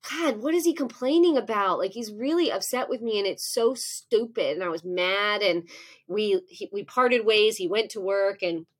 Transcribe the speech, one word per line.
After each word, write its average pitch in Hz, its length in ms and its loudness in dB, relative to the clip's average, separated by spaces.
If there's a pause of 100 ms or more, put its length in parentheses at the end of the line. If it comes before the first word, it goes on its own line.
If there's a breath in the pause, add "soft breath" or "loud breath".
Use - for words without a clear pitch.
God, 294 280 -2
what 262 160 -2
is 339 120 2
he 330 80 4
complaining 294 640 2
about? 202 420 0
Like, 190 120 -2
he's 220 200 -10
really 277 400 0
upset 247 380 -4
with 254 120 -4
me 226 160 -2
and 196 100 0
it's - 180 -4
so 233 280 2
stupid. 226 800 -2
And 170 100 -4
I 180 60 -2
was 165 140 -6
mad 190 580 0
and 170 280 0 (380 loud breath)
we, 196 400 0
he, - 260 -14
we 202 100 -6
parted 247 420 2
ways. 214 300 4
He 185 120 -4
went 214 240 -2
to 220 100 -10
work 196 400 0
and 170 240 -4 (140)